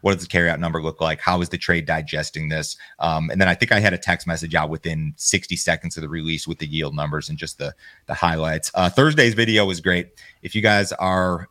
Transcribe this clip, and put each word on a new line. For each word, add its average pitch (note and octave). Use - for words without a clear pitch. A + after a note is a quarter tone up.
What G2
does F2
the -
carryout E2+
number E2
look D#2
like? D#2+
How F2+
is E2+
the -
trade E2+
digesting D#2
this? D#2
Um, D#2+
and F#2
then F#2+
I F2
think -
I G#2
had G2+
a F2
text -
message E2
out D#2
within D#2
sixty -
seconds E2
of E2
the D#2
release D#2+
with D#2+
the D#2
yield D2+
numbers D2+
and D#2
just -
the, C#2+
the D2+
highlights. D#2+
Uh, F2+
Thursday's C3+
video A2
was F2+
great. F2
If -
you G#2+
guys G#2
are F#2